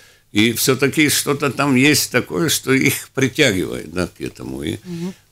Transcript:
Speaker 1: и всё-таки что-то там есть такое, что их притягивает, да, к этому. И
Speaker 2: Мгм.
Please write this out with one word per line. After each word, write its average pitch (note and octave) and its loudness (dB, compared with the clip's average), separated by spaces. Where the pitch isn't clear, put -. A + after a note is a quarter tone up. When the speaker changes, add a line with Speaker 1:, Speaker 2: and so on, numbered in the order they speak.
Speaker 1:
и A2 2
всё-таки C3+ 2
что-то C#3+ 0
там C#3 0
есть C#3 4
такое, C#3+ -2
что - -2
их C3+ 0
притягивает, F#2 0
да, F2 -2
к - -18
этому. C2 -8
И F#2+ -6
Speaker 2:
Мгм. F3 -8